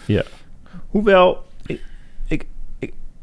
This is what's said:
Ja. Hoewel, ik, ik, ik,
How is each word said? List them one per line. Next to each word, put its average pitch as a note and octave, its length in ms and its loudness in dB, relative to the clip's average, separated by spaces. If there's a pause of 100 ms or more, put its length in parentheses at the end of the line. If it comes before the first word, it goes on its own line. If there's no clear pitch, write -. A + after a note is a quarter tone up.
Ja. - 180 2 (640)
Hoewel, G3 580 6 (200)
ik, - 160 -6 (460)
ik, - 180 0 (340)
ik, - 140 -8 (300)